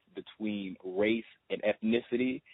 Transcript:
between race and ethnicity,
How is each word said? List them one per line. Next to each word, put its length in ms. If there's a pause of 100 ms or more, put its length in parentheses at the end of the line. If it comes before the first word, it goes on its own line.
(160)
between 680
race 400 (260)
and 120
ethnicity, 800 (120)